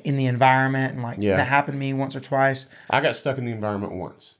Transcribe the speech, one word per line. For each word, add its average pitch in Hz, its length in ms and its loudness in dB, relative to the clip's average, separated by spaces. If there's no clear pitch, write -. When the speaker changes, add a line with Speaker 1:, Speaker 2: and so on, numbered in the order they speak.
Speaker 1:
in 139 140 0
the 135 80 2
environment, 131 680 2
and, 127 60 -8
like, 117 200 -8
Speaker 2:
Yeah. 98 160 4
Speaker 1:
that 123 100 2
happened 139 280 2
to 139 40 -6
me 135 140 -4
once 135 200 -4
or 139 60 -8
twice. 135 460 0
Speaker 2:
I 127 100 2
got 139 160 0
stuck 131 220 -2
in 123 80 -6
the 120 80 -6
environment 104 400 -4
once. - 460 -12